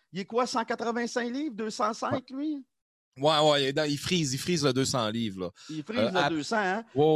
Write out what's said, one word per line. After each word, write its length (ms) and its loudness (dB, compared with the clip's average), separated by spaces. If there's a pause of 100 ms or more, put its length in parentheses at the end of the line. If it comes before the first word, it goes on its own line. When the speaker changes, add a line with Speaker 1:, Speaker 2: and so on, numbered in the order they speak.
(120)
Speaker 1:
Il 80 -8
est 60 -6
quoi, 200 0
cent 200 -2
quatre-vingt-cinq 680 -4
livres, 220 -6
deux 140 -6
cent 240 -2
cinq, 180 -4 (200)
Speaker 2:
Ouais. 60 -10
Speaker 1:
lui ? 280 -6 (540)
Speaker 2:
Ouais, 200 4
ouais, 240 6
il 60 2
est 40 -2
dans, 120 0
il 120 0
frise, 360 0
il 40 -4
frise 260 0
le 100 6
deux 120 2
cents 240 0
livres, 360 -4
là. 40 -6 (220)
Speaker 1:
Il 120 -6
frise 140 -6
Speaker 2:
Euh, 140 2
Speaker 1:
le 60 -2
Speaker 2:
à 120 2
Speaker 1:
deux 140 -2
cents, 140 -2
hein ? 260 -2 (100)
Speaker 2:
Ouais, 100 4
Speaker 1:
Bon, 120 6